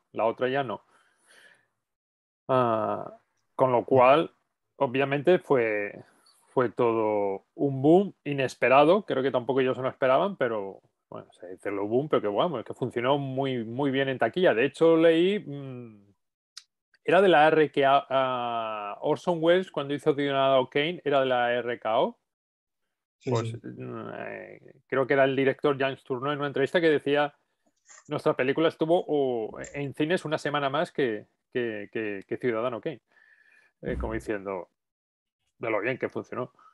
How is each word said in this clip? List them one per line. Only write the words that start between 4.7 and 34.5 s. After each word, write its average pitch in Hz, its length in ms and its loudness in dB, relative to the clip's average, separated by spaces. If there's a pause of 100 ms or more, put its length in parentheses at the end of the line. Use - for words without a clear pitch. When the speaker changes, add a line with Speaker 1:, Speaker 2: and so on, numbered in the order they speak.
Speaker 1:
obviamente 139 640 2
fue, 107 640 -2 (440)
fue 123 220 0
todo 107 760 0 (100)
un 139 260 -4
boom 170 320 4 (120)
inesperado, 143 800 4
creo 131 180 -2
que 135 80 -2
tampoco 127 300 -2
ellos 127 160 0
se 127 40 -8
lo 131 80 -4
esperaban, 147 460 0
pero, 107 460 -4 (280)
bueno, 107 220 -16
se - 200 -20
dice 95 200 -10
lo 101 160 -4
boom, 131 220 -2
pero 127 120 2
que, 104 60 -4
bueno, 123 320 -2
es 101 60 -12
que 110 80 -14
funcionó 127 440 -2
muy, 131 460 -6
muy 127 280 -4
bien 135 180 -2
en 127 100 -6
taquilla. 139 340 2
De 113 120 2
hecho, 160 320 4
leí, 170 420 4
mm, 123 760 -16 (920)
era 170 160 4
de 202 80 6
la 156 180 6
R 156 240 4
K 139 260 4
O, 139 120 0
ah, 117 920 -4
Orson 151 400 -2
Welles, 175 300 2
cuando 143 220 -6
hizo 147 200 0
Ciudadano 135 560 2
Kane, 156 360 -2
era 139 160 2
de 135 60 0
la 120 260 0
R 120 260 -4
K 113 200 -2
O. 220 200 -2 (1000)
Speaker 2:
Sí, - 140 -8
Speaker 1:
Pues, 113 180 -2
Speaker 2:
sí. 113 140 -10
Speaker 1:
mm, 123 500 -14
eh, 107 720 -16
creo 131 220 -2
que 143 60 0
era 139 100 6
el 135 120 2
director 135 440 2
James 135 240 -4
Tourneur 139 300 -6
en 139 60 -6
una 143 80 -4
entrevista 139 320 -2
que 165 100 4
decía, 143 440 0 (760)
"Nuestra 147 280 -2
película 139 320 0
estuvo, 165 400 0
oh, 127 500 -2 (160)
en 143 220 -8
cines 160 300 -2
una 151 120 -2
semana 143 320 -2
más 156 220 -2
que, 110 340 -2 (260)
que, 110 400 -6
que, 104 360 -6
que 113 100 -6
Ciudadano 117 440 -4
Kane". 156 200 -10 (800)
Eh, 135 160 -6
como 113 160 -6
diciendo, 98 560 -6 (880)